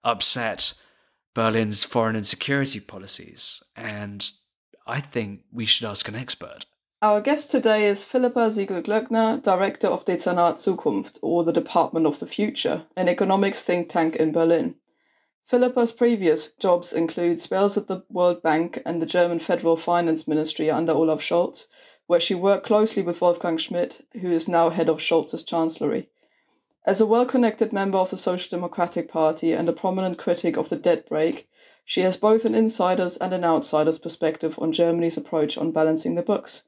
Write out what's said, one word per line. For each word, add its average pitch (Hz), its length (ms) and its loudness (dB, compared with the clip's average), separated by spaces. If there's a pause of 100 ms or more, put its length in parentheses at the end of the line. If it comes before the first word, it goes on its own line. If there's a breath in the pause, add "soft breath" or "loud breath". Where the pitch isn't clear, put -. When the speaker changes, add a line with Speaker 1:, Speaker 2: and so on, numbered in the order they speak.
Speaker 1:
upset 113 680 0 (600 soft breath)
Berlin's 110 500 0
foreign 110 320 0
and 107 120 -2
security 139 520 -2
policies? - 840 -8 (120)
And 104 540 -6 (560)
I 120 140 -6
think 107 420 -6 (100)
we 113 140 -6
should 113 220 0
ask 101 200 -2
an 104 80 -10
expert. - 520 -10 (340)
Speaker 2:
Our 208 200 4
guest 294 300 0
today 214 340 2
is 202 180 2
Philippa 247 480 0
Siegel-Glöckner, 220 920 -2
Director 196 460 0
of 175 180 -2
Dezernat 175 500 2
Zukunft, - 680 -2
or 175 220 0
the 165 100 0
Department 165 520 0
of 143 140 -2
the 143 80 -10
Future, - 580 -4 (100)
an 180 140 0
economics 196 540 0
think 180 260 -2
tank 160 260 0
in 160 160 2
Berlin. 165 440 2 (680)
Philippa's 247 480 2
previous 202 640 2
jobs 180 400 0
include 175 460 0
spells 196 380 2
at 202 100 -6
the 185 220 -8
World 180 320 2
Bank 165 440 0
and 170 160 -4
the 160 40 -2
German 170 340 2
Federal 170 360 2
Finance 165 520 0
Ministry 156 440 0
under 160 220 0
Olaf 156 260 2
Scholz, - 460 -2 (420 soft breath)
where 175 120 4
she 180 140 0
worked 190 320 2
closely 208 380 2
with 175 180 -4
Wolfgang 175 360 2
Schmidt, 175 480 -4 (160)
who 180 100 -2
is 165 160 2
now 170 220 4
head 165 200 0
of 156 100 0
Scholz's 165 440 0
chancellery. 160 640 -2 (800)
As 202 160 4
a 220 40 6
well-connected 226 680 2
member 196 240 0
of 185 120 0
the 190 80 -6
Social 180 400 -4
Democratic 175 520 -4
Party 160 440 0
and 165 140 -2
a 165 60 0
prominent 185 440 -4
critic 175 380 -2
of - 140 -4
the 170 60 -2
debt 160 320 0
brake, 156 400 -2 (360 soft breath)
she - 180 -4
has 185 140 2
both 220 300 2
an 220 100 2
insider's 185 640 0
and 185 160 -4
an 180 100 -2
outsider's 160 560 2
perspective 156 600 -4
on 160 120 -2
Germany's 170 460 0
approach 151 400 -2
on 160 140 -4
balancing 160 440 0
the 170 80 -4
books. - 440 -4